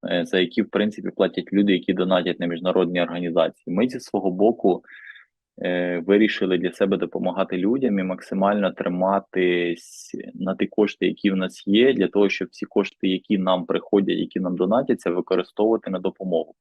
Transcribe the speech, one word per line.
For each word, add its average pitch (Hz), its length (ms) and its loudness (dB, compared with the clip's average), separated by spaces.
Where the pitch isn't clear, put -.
е, 87 160 -2
за 92 120 0
які, 90 240 0
в - 80 -4
принципі, 101 460 -2
платять 92 360 -2
люди, 98 200 4
які 92 200 0
донатять 90 480 0
на 87 60 -4
міжнародні 87 560 0
організації. 85 760 -2
Ми 117 120 2
зі 123 120 -8
свого 95 300 -2
боку, 98 520 2
е, 90 440 -2
вирішили 98 520 4
для 87 140 -2
себе 98 240 0
допомагати 92 600 -4
людям 107 420 0
і 95 40 -2
максимально 95 680 0
триматись 90 1400 -2
на - 220 -4
ті 98 100 -2
кошти, 101 400 0
які 98 240 0
в 95 60 -2
нас 92 300 -6
є, 113 260 4
для 98 160 0
того, 101 200 2
щоб 95 200 -4
всі - 180 -12
кошти, - 420 -2
які 92 300 0
нам 92 280 0
приходять, 95 520 0
які 87 220 -4
нам 92 160 -2
донатяться, 107 540 0
використовувати 95 800 0
на 92 80 -4
допомогу. 90 640 -4